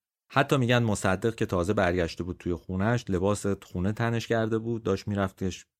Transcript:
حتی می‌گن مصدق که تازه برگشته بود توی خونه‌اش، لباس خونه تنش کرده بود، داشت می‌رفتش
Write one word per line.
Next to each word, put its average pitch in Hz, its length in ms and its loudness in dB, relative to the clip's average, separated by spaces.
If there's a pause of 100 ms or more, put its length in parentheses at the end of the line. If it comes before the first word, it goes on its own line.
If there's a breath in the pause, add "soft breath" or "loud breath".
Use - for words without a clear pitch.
(320)
حتی 139 240 2
می‌گن 123 260 4
مصدق 104 520 0
که 110 120 -2
تازه 92 260 0
برگشته 90 520 0
بود 87 140 -6
توی 87 160 -2
خونه‌اش، 98 560 -2
لباس 98 360 0
خونه 95 460 -2
تنش 117 340 -2
کرده 113 320 0
بود، 113 240 -4
داشت 101 260 -2
می‌رفتش 95 580 -2 (140)